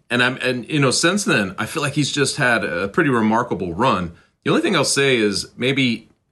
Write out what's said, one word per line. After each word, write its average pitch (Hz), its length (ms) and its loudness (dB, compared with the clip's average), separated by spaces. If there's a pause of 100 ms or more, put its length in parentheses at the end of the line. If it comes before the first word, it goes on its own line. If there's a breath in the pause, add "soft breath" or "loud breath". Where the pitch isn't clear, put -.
(100)
and 123 120 2
I'm, 127 160 0
and, 120 300 -4
you 151 120 0
know, 123 100 4
since 185 340 0
then, 104 340 0
I 117 80 -4
feel 156 160 -6
like 143 120 -2
he's 147 160 0
just 135 260 0
had 123 280 0
a 87 240 -4
pretty 147 220 0
remarkable 110 640 0
run. 92 380 0 (300 loud breath)
The - 80 -2
only 269 120 2
thing 240 120 0
I'll 143 100 2
say 135 320 2
is 104 400 0
maybe 123 520 -2 (240)